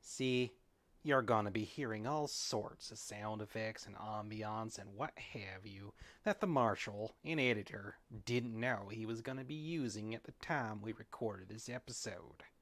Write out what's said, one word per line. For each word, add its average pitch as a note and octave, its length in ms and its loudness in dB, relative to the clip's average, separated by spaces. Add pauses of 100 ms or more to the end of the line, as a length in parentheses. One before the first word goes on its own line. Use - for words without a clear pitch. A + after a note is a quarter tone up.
See, B2+ 540 2 (480)
you're C#3 200 6
gonna G#2+ 280 6
be G#2+ 140 2
hearing A2 420 -2
all D3 200 2
sorts - 640 -2
of A2 80 -12
sound G#2+ 420 -4
effects A2 460 -4
and G2+ 100 -12
ambiance G#2+ 840 -4
and G2+ 160 -10
what A#2+ 220 -4
have G2 500 -10
you G2+ 280 -12 (300)
that G#3 160 2
the G#3+ 60 2
marshal A2 680 4 (100)
and D#3 160 0
editor G#2+ 560 4 (280)
didn't A#2+ 340 2
know A#2 320 2
he A2 160 -4
was A2+ 160 -2
gonna C3 220 -4
be C3+ 100 -6
using B2+ 600 -2
at A2+ 100 -6
the - 80 -12
time A2+ 500 0
we A2 100 -4
recorded G#2 560 -4
this G#2+ 200 -8
episode. F2+ 760 -8 (180)